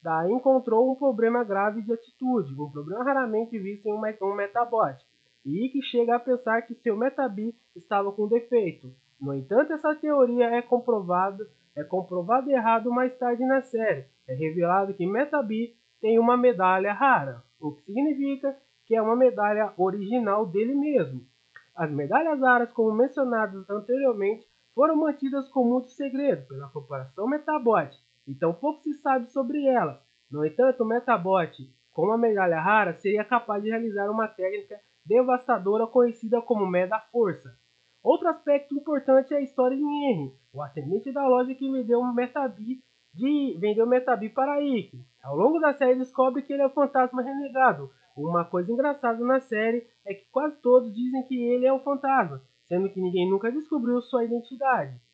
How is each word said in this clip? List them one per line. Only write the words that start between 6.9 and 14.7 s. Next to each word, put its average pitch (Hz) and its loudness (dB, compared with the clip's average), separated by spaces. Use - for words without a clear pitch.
Metabi 233 -4
estava 202 -2
com 208 -2
defeito. 220 0
No 139 -6
entanto, 196 0
essa 302 -2
teoria 269 2
é 240 2
comprovada, 202 -2
é 147 -8
comprovada 185 -2
errado 226 2
mais 254 0
tarde 240 -2
na 262 2
série. 214 -2
É 131 -6
revelado 175 0